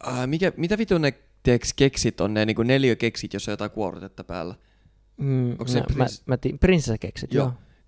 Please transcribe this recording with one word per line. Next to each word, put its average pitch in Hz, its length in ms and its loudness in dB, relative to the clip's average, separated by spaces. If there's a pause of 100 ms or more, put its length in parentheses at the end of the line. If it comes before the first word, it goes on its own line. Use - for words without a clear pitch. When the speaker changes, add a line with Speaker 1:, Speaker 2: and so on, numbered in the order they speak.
Speaker 1:
ää, 127 220 -4
mikä, 151 300 0
mitä 175 220 0
vitun 190 240 2
ne, 139 120 2 (280)
tiiäks, 120 320 4
keksit - 460 2
on, 104 140 0
ne 107 120 2
niinku 110 160 2
neliökeksit, 117 720 2
jos 101 140 -6
on 107 40 -4
jotain 104 180 -6
kuorrutetta 95 540 -8
päällä? 87 300 -8 (600)
Speaker 2:
Mm, 131 340 0
Speaker 1:
Onks 120 220 -6
se 123 80 2
Speaker 2:
no, - 60 -4 (100)
mä, 127 80 2
Speaker 1:
prins-, - 220 -6
Speaker 2:
mä 127 100 0
ti-, 131 240 -2
prinsessakeksit, 127 760 -2
Speaker 1:
Joo. 139 120 2
Speaker 2:
joo. 123 60 -4 (360)